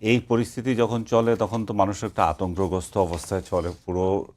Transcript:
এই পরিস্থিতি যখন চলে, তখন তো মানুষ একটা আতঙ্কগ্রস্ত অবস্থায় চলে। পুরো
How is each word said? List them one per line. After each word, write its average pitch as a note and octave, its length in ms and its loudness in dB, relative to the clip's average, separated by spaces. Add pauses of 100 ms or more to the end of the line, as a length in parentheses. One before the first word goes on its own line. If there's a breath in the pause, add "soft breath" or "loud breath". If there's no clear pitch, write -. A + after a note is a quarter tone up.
এই A2+ 180 4
পরিস্থিতি A#2+ 560 0
যখন A2+ 280 0
চলে, A#2 320 2
তখন A2 300 -2
তো A#2 80 -6
মানুষ G2+ 300 0
একটা G#2 200 -2
আতঙ্কগ্রস্ত F2+ 760 -2
অবস্থায় F2+ 440 0
চলে। F2+ 300 -2 (140)
পুরো F#2 400 0 (120)